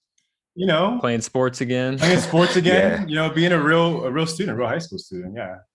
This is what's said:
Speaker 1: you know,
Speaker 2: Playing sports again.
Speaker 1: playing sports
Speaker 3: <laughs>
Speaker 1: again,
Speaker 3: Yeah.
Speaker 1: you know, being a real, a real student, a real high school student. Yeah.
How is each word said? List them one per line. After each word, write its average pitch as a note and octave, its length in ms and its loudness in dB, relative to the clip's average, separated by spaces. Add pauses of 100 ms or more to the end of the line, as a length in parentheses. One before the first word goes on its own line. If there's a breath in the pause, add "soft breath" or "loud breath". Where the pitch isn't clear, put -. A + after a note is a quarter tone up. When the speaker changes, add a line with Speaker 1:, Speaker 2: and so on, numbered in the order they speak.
(540)
Speaker 1:
you F3+ 120 -4
know, F#3 340 2
Speaker 2:
Playing A#2 200 0
sports B2+ 400 -2
again. B2+ 380 -2
Speaker 1:
playing E3+ 220 2
sports F3 360 2
Speaker 3:
<laughs> F3+ 60 2
Speaker 1:
again, F#3 400 2
Speaker 3:
Yeah. F3+ 40 -8
Speaker 1:
you D3+ 80 -6
know, D#3 140 0
being E3 240 2
a E3 100 4
real, E3 420 2
a C3 60 -4
real D#3 160 -2
student, E3 300 -4
a - 20 -4
real A#2+ 100 -2
high C3+ 100 -2
school E3 200 -10
student. F#2 380 -14
Yeah. F#2 200 -10 (180)